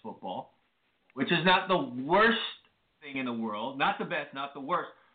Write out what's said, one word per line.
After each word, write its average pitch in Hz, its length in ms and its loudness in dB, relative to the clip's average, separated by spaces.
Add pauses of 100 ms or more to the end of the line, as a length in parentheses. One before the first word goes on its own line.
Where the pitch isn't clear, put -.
football, - 520 -10 (640)
which - 160 -2
is 170 140 2
not 190 220 4
the 190 100 4
worst 160 600 4 (640)
thing 139 160 -10
in 131 80 -4
the 120 80 -4
world, 113 440 -4
not 175 220 2
the 202 60 -4
best, 151 280 -6
not 143 200 -8
the 147 60 -14
worst, 151 300 -2 (260)